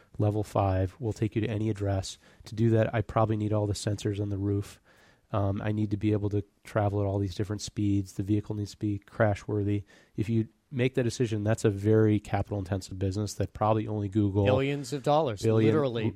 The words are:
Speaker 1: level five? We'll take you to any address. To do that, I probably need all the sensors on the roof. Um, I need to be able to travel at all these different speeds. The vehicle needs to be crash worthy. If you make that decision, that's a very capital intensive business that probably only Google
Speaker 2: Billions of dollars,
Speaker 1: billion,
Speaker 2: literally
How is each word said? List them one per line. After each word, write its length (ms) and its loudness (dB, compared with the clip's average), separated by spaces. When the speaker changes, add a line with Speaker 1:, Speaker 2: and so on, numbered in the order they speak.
Speaker 1:
level 260 0
five? 560 0
We'll 140 -4
take 220 -4
you 60 0
to 80 -2
any 200 -2
address. 480 -4
To 100 -12
do 160 4
that, 240 4
I 60 2
probably 360 0
need 160 0
all 140 2
the 60 0
sensors 460 -4
on 100 -2
the 100 -4
roof. 400 -2
Um, 320 0
I 80 -2
need 200 0
to 60 -2
be 140 0
able 200 0
to 120 -2
travel 360 0
at 60 0
all 140 0
these 160 -2
different 260 -6
speeds. 520 -2
The 100 -6
vehicle 320 0
needs 160 -6
to 60 -18
be 220 -4
crash 480 -2
worthy. 360 -2
If 120 -4
you 180 2
make 240 -2
that 80 0
decision, 400 -2
that's 220 0
a 40 6
very 500 4
capital 380 -4
intensive 400 -6
business 380 -2
that 180 -4
probably 340 0
only 220 -4
Google 360 2
Speaker 2:
Billions 480 0
of 100 -8
dollars, 400 2
Speaker 1:
billion, 280 4
Speaker 2:
literally 440 0